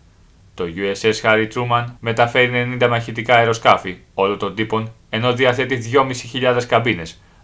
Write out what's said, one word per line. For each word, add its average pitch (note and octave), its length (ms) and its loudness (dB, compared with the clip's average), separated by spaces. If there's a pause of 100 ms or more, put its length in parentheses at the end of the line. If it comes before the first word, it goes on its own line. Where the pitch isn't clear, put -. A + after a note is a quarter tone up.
(540)
Το F#2 100 -6 (120)
U G2 260 -4
S A2+ 80 4
S A2 200 0
Harry A2 240 2
Truman A#2+ 300 -2 (160)
μεταφέρει A#2 460 2
ενενήντα B2 420 0
μαχητικά A#2 460 -2
αεροσκάφη A2+ 640 2 (180)
όλων G2 240 0
των G2 160 -6
τύπων, A2 380 -4 (180)
ενώ A#2+ 220 0
διαθέτει B2+ 420 0
δυόμισι B2+ 520 0
χιλιάδες B2 400 0
καμπίνες, A2+ 560 -2 (220)